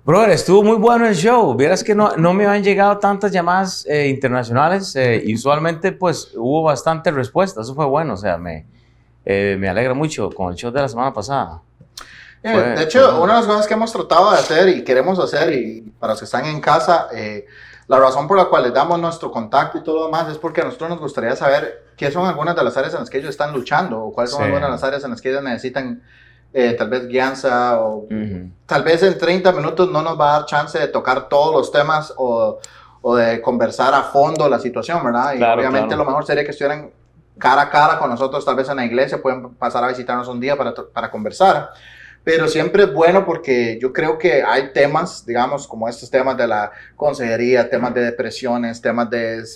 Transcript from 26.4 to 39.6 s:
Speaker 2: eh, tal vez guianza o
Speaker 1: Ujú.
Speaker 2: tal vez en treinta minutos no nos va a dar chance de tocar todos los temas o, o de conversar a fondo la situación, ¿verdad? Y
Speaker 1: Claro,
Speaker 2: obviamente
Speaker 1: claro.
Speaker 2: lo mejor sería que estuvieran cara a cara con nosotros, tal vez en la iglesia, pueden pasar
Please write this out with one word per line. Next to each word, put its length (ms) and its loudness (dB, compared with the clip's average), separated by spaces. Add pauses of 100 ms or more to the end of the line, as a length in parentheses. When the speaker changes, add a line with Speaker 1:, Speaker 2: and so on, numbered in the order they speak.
Speaker 2:
eh, 240 2
tal 120 -4
vez 180 -4
guianza 760 0
o 280 -4
Speaker 1:
Ujú. 400 -8 (160)
Speaker 2:
tal 180 -2
vez 200 2
en 140 2
treinta 340 2
minutos 400 0
no 100 0
nos 180 -4
va 160 4
a 40 2
dar 60 -4
chance 340 -4
de 80 0
tocar 420 -4
todos 240 2
los 180 0
temas 460 0
o, 420 0 (420)
o 140 0
de 260 2
conversar 520 0
a 100 4
fondo 460 2
la 100 2
situación, 440 -6
¿verdad? 300 -2
Y 40 -4
Speaker 1:
Claro, 240 2
Speaker 2:
obviamente 260 0
Speaker 1:
claro. 160 -2
Speaker 2:
lo 60 -2
mejor 160 -2
sería 200 -2
que 60 -8
estuvieran 380 -6 (480)
cara 260 4
a 60 -4
cara 300 4
con 100 -2
nosotros, 360 -4
tal 100 0
vez 140 -2
en 80 -6
la 80 -4
iglesia, 360 0
pueden 340 -4
pasar 280 -4